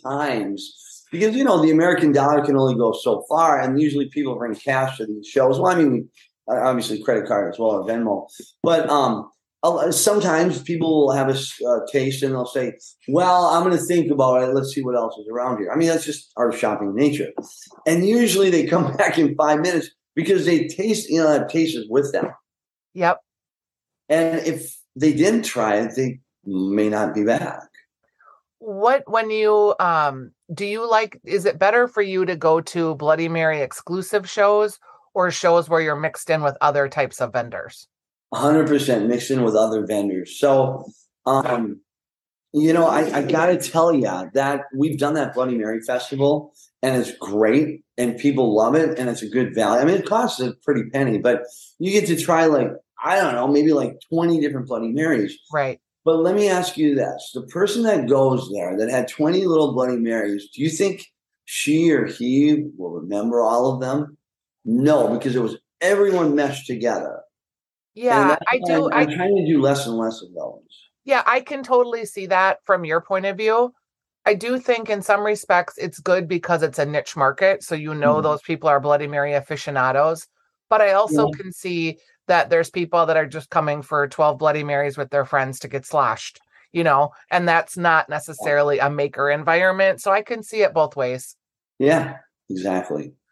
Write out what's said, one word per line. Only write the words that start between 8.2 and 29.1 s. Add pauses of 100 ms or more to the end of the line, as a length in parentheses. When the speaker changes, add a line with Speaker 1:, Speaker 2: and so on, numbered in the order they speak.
Speaker 1:
But,
um, (320)
a-,
sometimes
people
will
have
a
s-,
uh, (120)
taste
and
they'll
say, (340)
"Well,
I'm
gonna
think
about
it.
Let's
see
what
else
is
around
here."
I
mean,
that's
just
our
shopping
nature. (580)
And
usually
they
come
<laughs>
back
in
five
minutes (240)
because
they
taste,
you
know,
that
taste
is
with
them. (680)
Speaker 2:
Yep. (880)
Speaker 1:
And
if (160)
they
didn't
try
it,
they (260)
may
not
be
back. (960)
Speaker 2:
What,
when